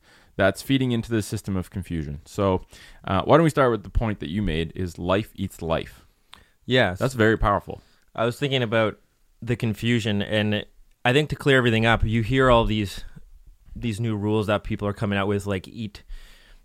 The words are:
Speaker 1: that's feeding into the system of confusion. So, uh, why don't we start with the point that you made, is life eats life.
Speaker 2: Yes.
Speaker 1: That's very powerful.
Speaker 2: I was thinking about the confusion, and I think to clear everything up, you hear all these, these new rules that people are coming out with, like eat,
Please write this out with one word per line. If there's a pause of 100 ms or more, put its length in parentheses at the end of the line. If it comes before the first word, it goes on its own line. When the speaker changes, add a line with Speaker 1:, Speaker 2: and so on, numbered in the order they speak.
(380)
Speaker 1:
that's
feeding
into
the
system
of
confusion.
So, (400)
uh,
why
don't
we
start
with
the
point
that
you
made,
is
life
eats
life. (600)
Speaker 2:
Yes.
Speaker 1:
That's
very
powerful. (340)
Speaker 2:
I
was
thinking
about (420)
the
confusion,
and (400)
I
think
to
clear
everything
up,
you
hear
all
these, (720)
these
new
rules
that
people
are
coming
out
with,
like
eat, (600)